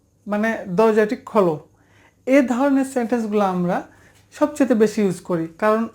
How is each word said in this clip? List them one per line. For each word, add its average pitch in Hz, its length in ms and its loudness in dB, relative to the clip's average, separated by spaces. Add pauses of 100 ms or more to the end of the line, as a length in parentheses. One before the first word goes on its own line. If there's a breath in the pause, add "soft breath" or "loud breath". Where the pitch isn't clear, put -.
(280)
মানে, 214 400 -4
"দরজাটি 214 480 2
খোলো।" 175 520 -2 (580 soft breath)
এ 269 160 4
ধরনের 269 440 0
সেন্টেন্সগুলো 233 540 -2
আমরা 185 480 -2 (440 soft breath)
সবচেয়ে 294 440 0
বেশি 214 260 2
ইউজ 180 180 0
করি, 165 280 -4 (100)
কারণ 220 380 0